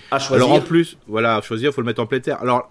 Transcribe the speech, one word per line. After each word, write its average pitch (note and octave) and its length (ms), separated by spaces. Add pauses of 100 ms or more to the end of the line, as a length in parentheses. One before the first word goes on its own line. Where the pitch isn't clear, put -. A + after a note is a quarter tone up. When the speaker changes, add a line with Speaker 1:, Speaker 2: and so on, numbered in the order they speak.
(100)
Speaker 1:
à C3+ 80
choisir. B2+ 280
Speaker 2:
Alors C#3 100
en D3 40
plus, E3 460
voilà, A2+ 300
à G#2 60
choisir, A#2+ 300
faut C3+ 80
le A#2 60
mettre A#2+ 160
en A#2 40
pleine C3 160
terre. D3 200
Alors B2 280